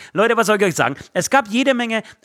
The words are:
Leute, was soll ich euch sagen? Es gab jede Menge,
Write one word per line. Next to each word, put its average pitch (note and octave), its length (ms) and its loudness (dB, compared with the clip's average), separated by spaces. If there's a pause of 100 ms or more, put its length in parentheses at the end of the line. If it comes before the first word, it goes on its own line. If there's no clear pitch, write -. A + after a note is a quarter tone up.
(140)
Leute, A3 220 2
was G#3+ 120 0
soll G#3+ 120 2
ich G#3 60 2
euch E3+ 80 0
sagen? C3+ 220 0 (180)
Es - 160 -2
gab C4 180 2
jede B3+ 280 0
Menge, A3+ 260 -4 (240)